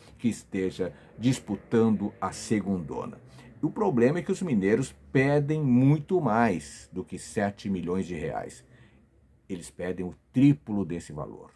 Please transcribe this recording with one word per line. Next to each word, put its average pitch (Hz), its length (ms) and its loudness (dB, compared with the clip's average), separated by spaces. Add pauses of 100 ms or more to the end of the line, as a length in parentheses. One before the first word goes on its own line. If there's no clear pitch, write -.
(180)
que 117 120 -2
esteja 92 640 -4 (260)
disputando 110 1040 0
a 95 100 -2
segundona. 90 920 -4 (400)
O 156 80 -2
problema 160 500 2
é - 20 -2
que - 100 -2
os 185 100 -4
mineiros 117 540 2 (160)
pedem 143 500 2
muito 147 600 4
mais 110 720 0
do 185 100 -6
que - 140 -12
sete 101 520 -4
milhões 90 360 -2
de 87 100 -8
reais. 64 480 -8 (840)
Eles 87 220 -10
pedem 90 360 -8
o 87 100 -12 (160)
triplo 127 540 2
desse 85 260 -8
valor. 64 440 -12